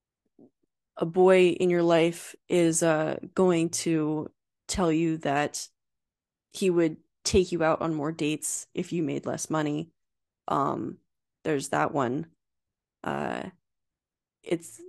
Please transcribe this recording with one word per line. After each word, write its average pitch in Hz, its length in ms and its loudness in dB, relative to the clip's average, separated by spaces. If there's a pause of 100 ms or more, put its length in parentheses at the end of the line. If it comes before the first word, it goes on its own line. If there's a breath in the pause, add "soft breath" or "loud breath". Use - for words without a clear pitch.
(960)
a 170 100 -2
boy 185 420 6
in 180 220 0
your 175 120 2
life 170 520 2 (140)
is, 170 340 2
uh, 156 360 0 (160)
going 170 360 2
to 156 600 -2 (380)
tell 170 240 0
you 160 260 0
that 143 480 -2 (880)
he 190 180 0
would 170 260 2 (280)
take 185 280 2
you 165 100 -2
out 160 200 2
on 160 120 -2
more 151 180 -4
dates 156 640 -4
if - 180 -6
you 170 100 -2
made 143 240 -4
less - 240 -6
money. 156 400 -4 (580)
Um, 135 500 -2 (460)
there's 143 260 -4
that 151 220 0
one. 139 340 -2 (760)
Uh, - 460 -6 (920)
it's, - 460 -8